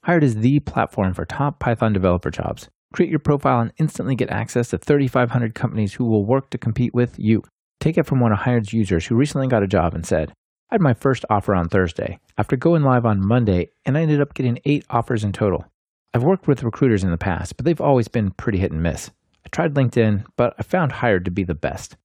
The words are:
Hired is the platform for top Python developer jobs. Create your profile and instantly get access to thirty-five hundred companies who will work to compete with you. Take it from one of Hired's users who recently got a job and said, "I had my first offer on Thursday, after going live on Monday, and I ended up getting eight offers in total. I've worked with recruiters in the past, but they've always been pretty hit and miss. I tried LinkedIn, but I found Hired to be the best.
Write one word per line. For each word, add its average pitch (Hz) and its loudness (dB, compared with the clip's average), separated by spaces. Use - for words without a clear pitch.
Hired 170 4
is 120 2
the 127 2
platform 98 -2
for - -6
top - -4
Python 113 0
developer 92 2
jobs. - -8
Create 180 2
your 156 0
profile 139 2
and 117 -4
instantly 143 -2
get 107 0
access 113 -2
to - -4
thirty-five 127 0
hundred 117 -2
companies 107 -4
who 123 -2
will 107 2
work 131 0
to - -8
compete 117 -2
with 120 0
you. 107 2
Take 160 0
it 160 2
from 131 0
one 117 4
of 101 2
Hired's 117 -2
users 95 0
who 113 0
recently 135 0
got 117 2
a 98 0
job 85 2
and 82 -8
said, 78 -2
"I - -2
had 202 2
my 139 4
first 131 -2
offer 104 0
on 85 0
Thursday, 87 -2
after 120 0
going 160 2
live 123 2
on 98 0
Monday, 104 2
and 131 0
I 165 0
ended 151 2
up 143 -4
getting 123 -2
eight 143 0
offers 117 -2
in 104 -2
total. 92 0
I've 120 2
worked 180 0
with 139 2
recruiters 113 0
in 92 0
the 85 0
past, - -4
but 120 -6
they've 160 0
always 131 2
been 104 -2
pretty 98 -2
hit 92 0
and 80 -4
miss. 78 -4
I - -20
tried 165 0
LinkedIn, 113 2
but 120 2
I - -6
found 170 0
Hired 95 0
to 92 -4
be 95 -2
the 87 -4
best. - -8